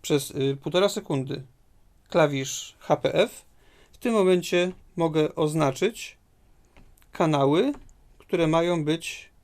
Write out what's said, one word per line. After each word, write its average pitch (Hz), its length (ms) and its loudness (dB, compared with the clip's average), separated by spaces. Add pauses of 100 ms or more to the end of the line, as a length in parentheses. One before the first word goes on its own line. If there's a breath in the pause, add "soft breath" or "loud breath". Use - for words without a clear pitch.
przez, - 280 -2
yy, 139 280 -4
półtora 180 320 0
sekundy 135 540 -6 (640)
klawisz 143 720 0
H - 180 0
P 139 160 -2
F, 196 320 0 (460 soft breath)
w - 60 -20
tym 240 160 -2
momencie 185 580 2 (240)
mogę 160 400 0
oznaczyć 156 800 -2 (960)
kanały, 156 640 2 (440)
które 170 300 -2
mają 165 380 0
być - 440 -6 (140)